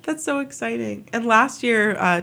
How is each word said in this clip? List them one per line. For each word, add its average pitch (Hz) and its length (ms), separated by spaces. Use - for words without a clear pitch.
That's 311 200
so 285 160
exciting. 226 760
And 233 120
last 233 360
year, 214 380
uh, 175 240